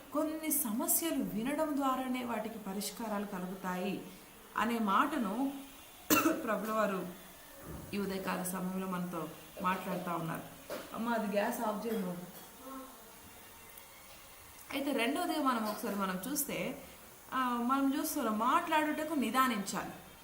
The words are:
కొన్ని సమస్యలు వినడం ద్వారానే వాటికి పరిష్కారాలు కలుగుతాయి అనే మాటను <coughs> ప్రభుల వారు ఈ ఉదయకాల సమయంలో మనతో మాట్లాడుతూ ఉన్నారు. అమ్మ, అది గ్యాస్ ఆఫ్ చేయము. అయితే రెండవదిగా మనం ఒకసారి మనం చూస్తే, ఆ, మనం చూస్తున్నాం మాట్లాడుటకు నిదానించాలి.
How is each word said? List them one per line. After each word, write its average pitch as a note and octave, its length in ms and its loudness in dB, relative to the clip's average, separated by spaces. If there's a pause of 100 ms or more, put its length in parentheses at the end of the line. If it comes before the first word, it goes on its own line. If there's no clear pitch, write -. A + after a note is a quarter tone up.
(140)
కొన్ని D#4 380 2
సమస్యలు C#4 720 2
వినడం C#4 520 0
ద్వారానే C4 480 2
వాటికి A3 340 -2
పరిష్కారాలు G3+ 680 -4
కలుగుతాయి F3+ 760 -2 (560)
అనే A3+ 220 4
మాటను A#3+ 720 4 (580)
<coughs> D4+ 340 6
ప్రభుల G#3+ 280 2
వారు G3 360 2 (840)
ఈ G3 40 0
ఉదయకాల F#3+ 460 0
సమయంలో F#3 440 -2
మనతో F3 420 -2 (320)
మాట్లాడుతూ F3+ 500 0
ఉన్నారు. D#3+ 300 -2 (540)
అమ్మ, A#3 180 0
అది G3+ 220 2
గ్యాస్ A#3 260 2
ఆఫ్ G#3+ 260 0
చేయము. F#3 300 0 (2500)
అయితే C#4 180 0
రెండవదిగా D4+ 520 2
మనం A3+ 260 4
ఒకసారి G#3 260 -2
మనం F#3+ 240 0 (120)
చూస్తే, G#3 500 -2 (520)
ఆ, B3+ 160 2 (120)
మనం C4+ 380 6
చూస్తున్నాం B3 400 2
మాట్లాడుటకు D#4 720 4
నిదానించాలి. A3+ 800 2 (320)